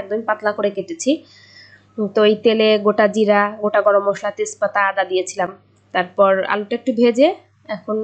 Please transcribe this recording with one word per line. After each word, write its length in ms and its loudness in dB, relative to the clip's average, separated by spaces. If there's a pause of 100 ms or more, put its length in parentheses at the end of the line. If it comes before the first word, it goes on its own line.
একদম 160 -6 (100)
পাতলা 300 -2
করে 180 -2
কেটেছি। 340 -4 (1040)
তো 140 2
এই 60 4 (100)
তেলে 240 4 (160)
গোটা 300 2
জিরা, 260 2 (200)
গোটা 260 0
গরম 200 4
মশলা, 320 -2
তেজপাতা, 420 -4 (100)
আদা 200 -2
দিয়েছিলাম। 400 -2 (440)
তারপর 360 2 (220)
আলুটা 280 -4
একটু 200 -2
ভেজে 300 4 (380)
এখন 360 -8